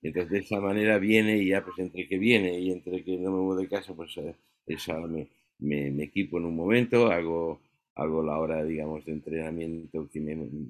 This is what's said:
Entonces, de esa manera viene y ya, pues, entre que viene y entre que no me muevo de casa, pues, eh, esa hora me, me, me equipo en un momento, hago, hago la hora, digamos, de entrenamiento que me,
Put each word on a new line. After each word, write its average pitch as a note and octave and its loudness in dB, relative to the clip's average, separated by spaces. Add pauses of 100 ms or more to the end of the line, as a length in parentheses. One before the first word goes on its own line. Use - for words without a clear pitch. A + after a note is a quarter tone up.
Entonces, E2 -2
de G2+ 2
esa G2+ -4
manera G#2 4
viene G#2+ 6
y G2 4
ya, F#2+ 2
pues, - -12
entre F2+ -6
que F#2+ -2
viene G2 4
y F#2 0
entre F2+ -4
que F2+ -2
no F#2 -2
me F#2+ 0
muevo F#2+ 0
de F#2 -2
casa, G2 -6
pues, D#2+ -12
eh, D#2 -8 (320)
esa D#2+ -4
hora E2 -6
me, D#2+ -4 (320)
me, C#2+ -2
me C#2+ -2
equipo F2 -2
en E2+ -2
un E2 -2
momento, A#2 4
hago, E2 0 (360)
hago D#2 0
la D#2 0
hora, D#2+ -2
digamos, D#2 -4
de D#2+ -8
entrenamiento D#2+ -6
que D#2 -6
me, D2+ -4 (340)